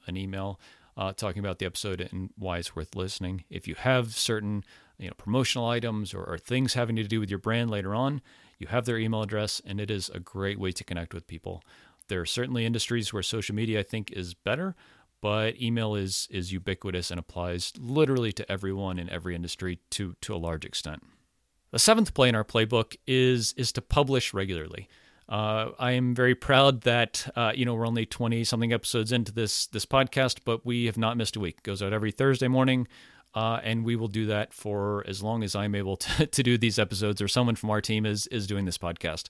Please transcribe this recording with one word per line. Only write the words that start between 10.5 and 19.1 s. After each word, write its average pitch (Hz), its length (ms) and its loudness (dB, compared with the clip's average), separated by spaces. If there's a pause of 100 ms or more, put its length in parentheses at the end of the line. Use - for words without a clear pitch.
way 92 140 -2
to - 100 -10
connect 85 300 -6
with 87 120 -12
people. 90 380 -12 (460)
There 104 100 0
are 98 60 -2
certainly 123 400 -2
industries 117 480 0
where 98 100 -2
social 104 320 -4
media, 110 240 0
I 98 40 0
think, 110 280 -6
is 90 220 -8
better, 165 420 -4 (460)
but 110 400 0
email 113 340 0
is, 95 340 -2
is 92 220 -4
ubiquitous 92 600 -4
and 87 80 -4
applies 87 600 -6
literally 127 540 2
to - 180 -8
everyone 95 480 -2
in 87 100 -6
every 87 260 -6